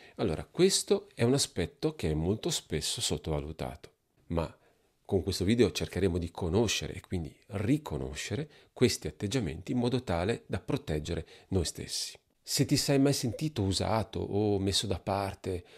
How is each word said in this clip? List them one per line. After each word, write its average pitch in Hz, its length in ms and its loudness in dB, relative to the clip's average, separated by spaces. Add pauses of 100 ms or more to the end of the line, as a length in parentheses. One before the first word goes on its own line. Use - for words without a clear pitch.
(160)
Allora, 107 280 -2
questo - 720 2
è - 80 -2
un 120 100 6
aspetto - 640 -2
che 80 160 0
è - 20 2
molto 92 360 0
spesso - 500 -4
sottovalutato, 73 920 -4 (360)
ma 82 260 -2 (520)
con 92 180 2
questo 90 220 -2
video 110 260 4
cercheremo 87 460 0
di 85 140 -4
conoscere 92 640 0
e 92 40 -12
quindi 87 340 -6 (140)
riconoscere 101 1000 -2 (240)
questi - 340 2
atteggiamenti 98 640 -4
in 127 60 0
modo 123 260 2
tale 90 440 0
da 101 120 -4
proteggere 80 680 -4 (240)
noi 92 140 2
stessi. - 560 -8 (240)
Se - 220 2
ti 143 100 2
sei 139 240 4
mai 139 140 6
sentito 131 480 -2
usato 95 580 0
o 101 380 2
messo 98 300 0
da 92 120 -2
parte 98 640 -2 (140)